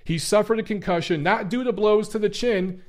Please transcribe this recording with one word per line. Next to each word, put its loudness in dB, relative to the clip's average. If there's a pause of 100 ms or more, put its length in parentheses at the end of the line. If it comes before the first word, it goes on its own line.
He -2
suffered 2
a 0
concussion, -2
not 0
due -2
to 0
blows 2
to -4
the 0
chin, -2